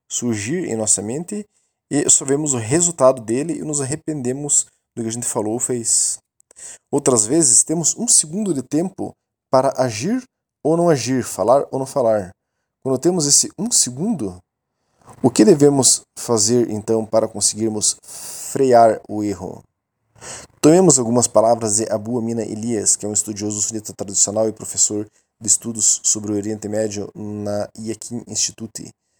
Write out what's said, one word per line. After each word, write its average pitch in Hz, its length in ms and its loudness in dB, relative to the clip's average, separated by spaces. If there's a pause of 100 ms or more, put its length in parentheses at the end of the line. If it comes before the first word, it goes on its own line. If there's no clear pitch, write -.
surgir 120 560 -4
em 113 120 -4
nossa 107 260 0
mente 165 440 -8 (440)
e 143 180 0
só - 160 2
vemos 143 300 0
o 123 40 -2
resultado 131 640 2
dele 127 340 -4
e - 80 -8
nos 147 200 -4
arrependemos 143 840 -4 (280)
do 120 80 -6
que 113 60 -4
a 110 40 -4
gente 120 140 -8
falou 107 280 -2
ou 120 60 -4
fez. - 580 -2 (720)
Outras 127 360 2
vezes 139 380 4
temos 160 320 -2
um 233 120 -4
segundo 180 460 0
de 131 80 -4
tempo 156 520 -4 (360)
para 131 260 4
agir 131 460 -2 (400)
ou 156 120 2
não 170 140 4
agir, 127 340 2
falar 113 480 2
ou 135 80 -4
não 131 80 -4
falar. 110 440 0 (520)
Quando 131 160 0
temos 170 280 2
esse 143 320 2
um 226 120 -6
segundo, 127 680 -2 (840)
o 127 80 4
que 214 140 4
devemos 143 580 6 (160)
fazer 117 500 2
então 107 380 -2
para 110 220 2
conseguirmos 107 720 -2
frear - 1040 4
o 107 140 -6
erro? 92 400 -6 (960)
Tomemos 165 380 6
algumas 117 300 2
palavras 110 480 2
de 110 160 -2
Abu 110 260 -4
Amina 117 240 -4
Elias, 107 540 -2
que - 100 -8
é - 20 -4
um 104 40 -4
estudioso 104 480 -4
sunita 104 320 -6
tradicional 101 560 -2
e 107 40 -2
professor 104 560 -4 (320)
de 113 60 -12
estudos 110 560 0
sobre 107 300 -2
o - 20 -2
Oriente 104 340 -6
Médio 107 460 -4
na 104 540 -6 (100)
Yakin 110 480 -10
Institute, - 640 -8 (300)